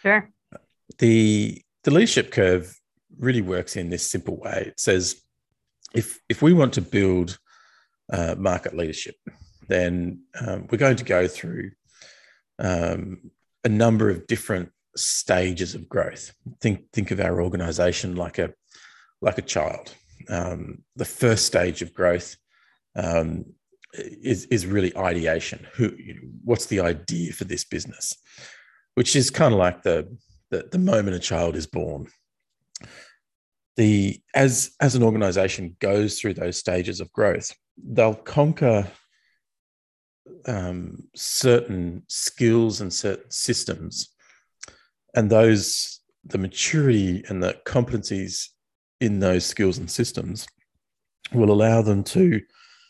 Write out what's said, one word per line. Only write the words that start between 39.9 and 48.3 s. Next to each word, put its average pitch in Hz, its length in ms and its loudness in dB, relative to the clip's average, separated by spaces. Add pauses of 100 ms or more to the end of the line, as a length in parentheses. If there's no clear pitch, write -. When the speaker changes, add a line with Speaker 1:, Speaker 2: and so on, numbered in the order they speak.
Speaker 2:
um, 90 680 -8
certain 95 920 0
skills 113 720 0
and 92 100 -8
certain - 380 -6
systems. - 840 -6 (1000)
And 107 140 2
those, 110 720 4 (240)
the - 120 -6
maturity 101 920 2
and 95 120 -4
the 90 240 -2
competencies 101 840 -4 (520)